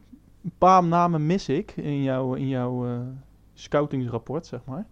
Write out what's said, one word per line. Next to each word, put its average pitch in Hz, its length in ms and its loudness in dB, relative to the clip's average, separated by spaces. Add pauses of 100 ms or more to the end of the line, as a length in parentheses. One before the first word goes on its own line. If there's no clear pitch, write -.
(440)
een 175 140 -8
paar 185 260 8
namen 170 420 2
mis 180 220 0
ik 165 280 -2
in 147 260 -4
jouw, 131 320 -2
in 135 140 -4
jouw, 127 380 -2
eh, 120 120 -4 (560)
scoutingsrapport, 135 920 -4
zeg 117 180 -12
maar. 135 280 -10